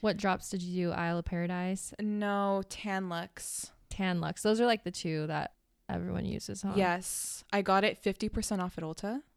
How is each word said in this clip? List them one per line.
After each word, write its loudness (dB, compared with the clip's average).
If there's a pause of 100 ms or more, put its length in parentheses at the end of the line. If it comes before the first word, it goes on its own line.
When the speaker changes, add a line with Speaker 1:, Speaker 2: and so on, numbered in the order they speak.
Speaker 1:
What 2
drops 0
did -2
you 0
do? 0
Isle 0
of -8
Paradise? -2
Speaker 2:
No, 2
Tan -4
Lux. -6 (160)
Speaker 1:
Tan 0
Lux. -4
Those 4
are, 6
like, 4
the -4
two -2
that -2 (340)
everyone -2
uses, -6
huh? -2
Speaker 2:
Yes. 0
I 4
got 6
it 2
fifty -2
percent 0
off -4
at -4
Ulta. -4 (140)